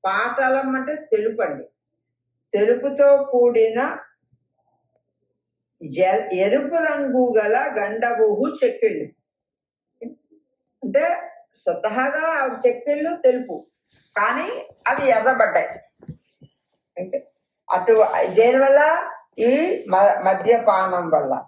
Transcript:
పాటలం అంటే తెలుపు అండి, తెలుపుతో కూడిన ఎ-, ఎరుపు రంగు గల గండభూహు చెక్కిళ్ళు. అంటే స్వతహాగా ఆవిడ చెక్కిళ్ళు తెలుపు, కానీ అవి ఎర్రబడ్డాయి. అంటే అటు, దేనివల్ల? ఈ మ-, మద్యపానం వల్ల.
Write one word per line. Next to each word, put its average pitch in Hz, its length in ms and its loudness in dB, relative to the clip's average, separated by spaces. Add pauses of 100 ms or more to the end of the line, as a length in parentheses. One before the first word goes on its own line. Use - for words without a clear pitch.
పాటలం 262 680 -2
అంటే 262 200 -6 (160)
తెలుపు 214 320 -2
అండి, - 220 -6 (880)
తెలుపుతో 277 800 4
కూడిన 240 680 2 (2000)
ఎ-, 202 200 0 (160)
ఎరుపు 277 320 0
రంగు 262 640 0
గల 214 180 0 (220)
గండభూహు 226 800 -2
చెక్కిళ్ళు. - 480 -2 (1800)
అంటే 262 220 -2 (500)
స్వతహాగా 277 840 -4
ఆవిడ 247 260 -4
చెక్కిళ్ళు 294 580 -2
తెలుపు, 254 400 -2 (520)
కానీ 269 320 -2 (400)
అవి 277 220 0
ఎర్రబడ్డాయి. 226 580 2 (1300)
అంటే 185 300 -10 (420)
అటు, - 260 2 (440)
దేనివల్ల? 269 420 6 (580)
ఈ 226 120 2 (380)
మ-, 190 380 4
మద్యపానం 190 880 2
వల్ల. 139 340 -2